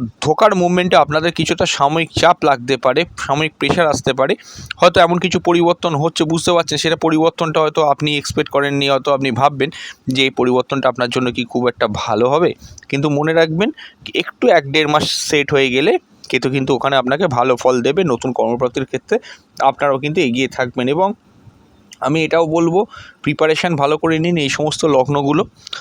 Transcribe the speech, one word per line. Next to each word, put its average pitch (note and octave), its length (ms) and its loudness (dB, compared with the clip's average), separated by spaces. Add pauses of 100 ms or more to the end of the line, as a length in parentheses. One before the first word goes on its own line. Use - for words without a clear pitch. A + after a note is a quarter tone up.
(240)
ঢোকার G3+ 320 4
মুভমেন্টে F3+ 480 2
আপনাদের D#3 360 0
কিছুটা E3+ 260 -2
সাময়িক D#3 440 0 (120)
চাপ E3+ 220 4
লাগতে C3+ 340 0
পারে, C3 240 0 (220)
সাময়িক D#3 340 -2
প্রেশার D#3+ 360 0
আসতে C3+ 200 -2
পারে। C#3 200 0 (440)
হয়তো F3 280 4
এমন F3 140 0
কিছু F3+ 200 -2
পরিবর্তন F3 560 0
হচ্ছে, D#3+ 300 -2
বুঝতে D#3+ 300 0
পারছেন, D#3+ 220 0
সেটা D#3 280 -2
পরিবর্তনটা D#3+ 580 0
হয়তো D#3 180 -2 (120)
আপনি D3 240 -2
এক্সপেক্ট - 320 -4
করেননি, C#3 400 0
হয়তো C3+ 240 0
আপনি C3+ 180 -2
ভাববেন C#3 380 0 (380)
যে C3 160 -2
এই C3 160 0
পরিবর্তনটা B2+ 500 0
আপনার B2 200 -2
জন্য B2+ 220 -2
কি A#2+ 140 -6
খুব B2 220 -4
একটা A#2+ 180 -2 (100)
ভালো A2+ 340 0
হবে, D#3+ 200 2 (380)
কিন্তু C#3 220 -4
মনে D3+ 240 -2
রাখবেন E3 360 2 (460)
একটু - 300 -4 (120)
এক D3+ 140 2
দেড় D3+ 220 2
মাস D3+ 120 2 (240)
সেট C#3+ 220 0
হয়ে C3+ 180 2
গেলে C3+ 220 2 (380)
কেতু C3 200 -2
কিন্তু C3+ 240 -2
ওখানে C#3 220 0
আপনাকে C3+ 320 0
ভালো B2+ 280 2
ফল B2+ 260 2
দেবে C#3+ 220 0
নতুন C3 280 -2
কর্মপ্রাপ্তির A#2+ 540 -4
ক্ষেত্রে। - 300 -4 (540)
আপনারাও C#3 340 0
কিন্তু D3+ 180 -2
এগিয়ে B2+ 260 0
থাকবেন B2 400 -4
এবং E3 200 0 (920)
আমি C3+ 240 -2
এটাও D#3+ 240 2
বলবো E3+ 320 2 (420)
প্রিপারেশন D#3 540 0
ভালো D3 220 0
করে D#3+ 220 0
নিন F3 180 0
এই C#3+ 120 0
সমস্ত D3+ 360 -4
লগ্নগুলো। C#3+ 580 0 (380)